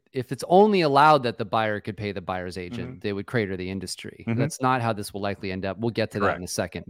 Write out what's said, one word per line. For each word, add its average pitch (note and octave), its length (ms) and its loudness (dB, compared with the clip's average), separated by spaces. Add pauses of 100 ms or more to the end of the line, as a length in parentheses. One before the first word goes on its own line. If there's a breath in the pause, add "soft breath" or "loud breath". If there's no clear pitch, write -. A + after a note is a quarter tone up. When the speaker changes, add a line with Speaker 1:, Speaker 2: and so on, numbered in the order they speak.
(120)
Speaker 1:
if B2+ 200 -6
it's C3 160 -10
only G3 340 6
allowed C#3+ 420 6
that A#2 160 -2
the A#2 60 -4
buyer G#2+ 340 0
could G2+ 180 -8
pay G#2 140 -6
the F#2+ 100 -8
buyer's F2+ 340 -6
agent, F2+ 320 -8
Speaker 2:
Mm-hmm. F2+ 120 -14
Speaker 1:
they G#2 140 -4
would G2 120 -6
crater G2 320 0
the F2+ 100 -6
industry. F#2+ 600 -10
Speaker 2:
Mm-hmm. A2+ 120 0
Speaker 1:
That's - 220 -2
not B2+ 180 2
how A#2 140 0
this G2+ 180 -10
will G2 100 -8
likely G2+ 300 -4
end F#2 140 -6
up. F#2+ 140 -4
We'll A#2 100 -2
get G#2+ 220 -2
to G#2 80 -4
that G2+ 60 2
in F2+ 80 2
Speaker 2:
Correct. F2 100 -8
Speaker 1:
a F2+ 100 -10
second. F2+ 360 -6